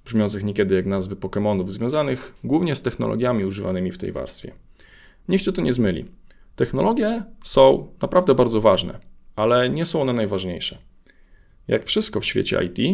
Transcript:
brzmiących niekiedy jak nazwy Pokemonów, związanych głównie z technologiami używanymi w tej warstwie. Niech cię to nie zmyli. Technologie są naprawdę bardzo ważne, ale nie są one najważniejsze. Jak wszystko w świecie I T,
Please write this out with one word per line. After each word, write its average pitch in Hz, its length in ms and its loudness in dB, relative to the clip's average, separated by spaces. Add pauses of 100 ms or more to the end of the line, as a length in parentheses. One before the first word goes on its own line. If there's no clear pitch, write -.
brzmiących 104 400 -2
niekiedy 101 300 0
jak 92 120 2
nazwy 95 300 -4
Pokemonów, 98 560 -2
związanych 131 640 -4 (100)
głównie 156 300 2
z - 80 -6
technologiami 117 640 -2
używanymi 95 480 -4
w - 60 -14
tej 92 140 -8
warstwie. - 400 -10 (760)
Niech 190 140 2
cię 190 100 -2
to 175 100 -4
nie 147 100 2
zmyli. 107 320 0 (520)
Technologie 220 680 0 (200)
są - 480 6 (100)
naprawdę 180 320 4
bardzo 117 260 2
ważne, 101 400 2 (360)
ale 123 340 2
nie 156 160 -2
są 160 160 0
one 131 100 0
najważniejsze. 95 640 -4 (920)
Jak 110 160 0
wszystko - 360 0
w - 40 -6
świecie - 400 0
I 90 60 -4
T, - 120 -4 (120)